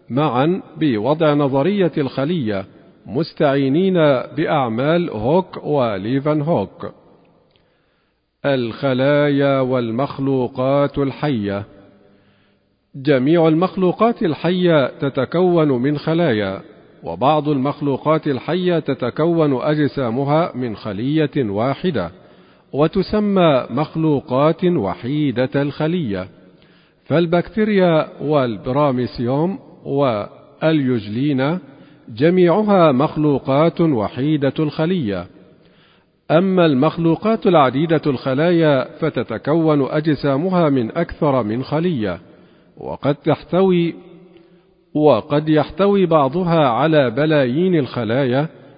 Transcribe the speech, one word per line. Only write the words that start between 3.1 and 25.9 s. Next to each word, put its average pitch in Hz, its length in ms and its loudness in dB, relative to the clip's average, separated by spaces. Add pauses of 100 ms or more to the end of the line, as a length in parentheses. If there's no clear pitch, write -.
بأعمال 151 720 0
هوك 123 540 -2
وليفن 135 800 -2
هوك. 117 500 -4 (1500)
الخلايا 139 1120 0
والمخلوقات 131 1400 -2
الحية. 120 640 -4 (1300)
جميع 143 520 2
المخلوقات 185 760 0
الحية 165 640 2 (120)
تتكون 156 680 0
من 139 300 0
خلايا، 131 640 0 (420)
وبعض 139 460 0
المخلوقات 143 800 -2
الحية 165 520 -2
تتكون 147 840 0
أجسامها 143 920 -2
من 123 200 -6
خلية 135 600 -2
واحدة، 113 760 -2 (600)
وتسمى 175 960 2
مخلوقات 151 960 0
وحيدة 127 880 -2
الخلية، 143 720 -2 (800)